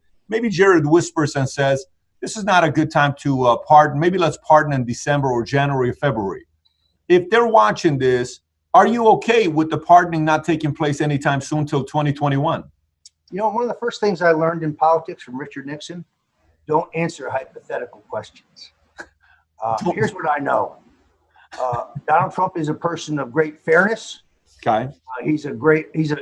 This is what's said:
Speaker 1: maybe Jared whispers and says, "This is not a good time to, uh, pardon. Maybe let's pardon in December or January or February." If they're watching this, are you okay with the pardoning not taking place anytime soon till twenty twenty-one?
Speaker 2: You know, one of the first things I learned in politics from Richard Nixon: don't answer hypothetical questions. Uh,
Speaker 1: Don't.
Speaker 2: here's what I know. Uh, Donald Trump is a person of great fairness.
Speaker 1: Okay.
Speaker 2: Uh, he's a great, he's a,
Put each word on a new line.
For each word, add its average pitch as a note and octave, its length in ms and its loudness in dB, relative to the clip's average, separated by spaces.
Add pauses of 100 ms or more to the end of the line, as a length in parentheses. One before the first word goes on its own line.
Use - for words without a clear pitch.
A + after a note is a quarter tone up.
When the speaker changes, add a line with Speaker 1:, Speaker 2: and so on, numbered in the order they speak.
(280)
Speaker 1:
maybe A3+ 220 -2
Jared F3+ 360 4
whispers D#3+ 500 0
and C3+ 120 -2
says, C#3 380 -2 (360)
"This - 140 -10
is G#3+ 80 -8
not F#3 200 4
a D#3+ 60 2
good D3 220 0
time C#3+ 280 2
to, C3 260 0
uh, A#2 120 4
pardon. D3+ 420 4
Maybe F3+ 180 0
let's E3 260 0
pardon D3+ 300 4
in B2+ 120 -2
December C#3 440 -2
or A#2+ 140 -2
January C#3 480 0
or - 20 -6
February." A2 520 -4 (640)
If F3 220 4
they're A#3 180 4
watching G#3+ 500 2
this, B2+ 440 -2 (320)
are F#3+ 120 8
you A3+ 220 0
okay A3 400 2
with D#3 220 0
the D#3 80 -4
pardoning E3+ 480 4
not D#3 180 2
taking D#3 320 -2
place D3+ 260 -2
anytime C#3+ 380 0
soon D3+ 260 -4
till D3 180 -2
twenty D3 280 -2
twenty-one? C#3+ 540 -2 (640)
Speaker 2:
You F3+ 60 -10
know, G#3+ 120 -2
one A3+ 140 -4
of A#3+ 60 -4
the - 100 -8
first A#3+ 220 -8
things G3 200 -2
I E3+ 100 4
learned D#3+ 320 0
in D#3 120 -4
politics E3 480 0
from B2+ 140 -14
Richard C#3+ 280 -12
Nixon: D#3 380 -14 (640)
don't D#3 260 -2
answer D#3+ 360 -6
hypothetical C3 720 -10
questions. - 720 -16 (920)
Uh, A2+ 140 -2
Speaker 1:
Don't. A#2 180 -4
Speaker 2:
here's G#3 180 -4
what F3+ 160 -8
I D3 100 -2
know. A#2+ 360 -2 (840)
Uh, A#2+ 260 -4 (220)
Donald E3+ 260 2
Trump F#3 240 -2
is D#3 100 -4
a D3+ 80 -4
person D#3 420 -6
of B2+ 140 -6
great D#3 300 -2
fairness. - 600 0 (380)
Speaker 1:
Okay. A#2+ 320 -2
Speaker 2:
Uh, B2 300 -16
he's D3+ 220 -2
a C#3 60 -8
great, D#3 440 0
he's D#3 160 -2
a, D3 100 -4